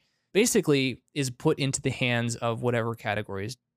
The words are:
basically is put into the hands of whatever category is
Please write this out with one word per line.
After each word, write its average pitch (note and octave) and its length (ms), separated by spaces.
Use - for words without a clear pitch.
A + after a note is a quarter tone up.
basically D#3 680
is C3+ 160
put D3+ 300
into C3+ 220
the C#3 80
hands A#2+ 480
of A#2 240
whatever A#2 340
category G#2 520
is B2 100